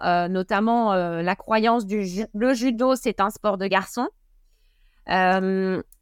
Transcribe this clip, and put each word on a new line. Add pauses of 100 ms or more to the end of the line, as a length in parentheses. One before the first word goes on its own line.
euh,
notamment,
euh,
la
croyance
du
ju-,
le
judo,
c'est
un
sport
de
garçon. (1000)
Euh, (200)